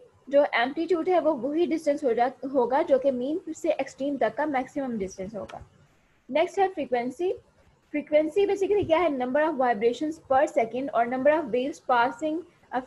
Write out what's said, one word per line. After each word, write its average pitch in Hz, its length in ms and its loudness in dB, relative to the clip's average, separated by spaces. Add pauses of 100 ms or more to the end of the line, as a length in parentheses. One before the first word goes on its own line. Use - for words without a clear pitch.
(300)
जो 285 140 6 (100)
एम्पलीट्यूड 320 540 0
है, 370 120 4
वो 311 120 2
वही 294 340 -2
distance 294 380 -2
हो 233 100 2
जा-, 240 160 2 (220)
होगा 262 300 2
जो 285 160 4
कि 277 120 0
mean 262 300 -2 (120)
से 330 200 -4
extreme 277 440 -4
तक 220 180 -2
का 294 120 -2
maximum 269 520 -4
distance 190 360 -8
होगा। - 260 -12 (680)
Next 330 300 0
है 381 100 4
frequency। 277 640 -4 (600)
Frequency 311 540 2
basically 392 400 0
क्या 320 120 4
है? 339 200 2
Number 254 300 0
of 294 120 -4
vibrations 240 600 0 (100)
per 269 220 4
second 254 380 -2
और 240 180 0
number 262 260 2
of 302 220 -2
waves 269 240 -4 (100)
passing 269 480 0 (340)
a 262 140 -2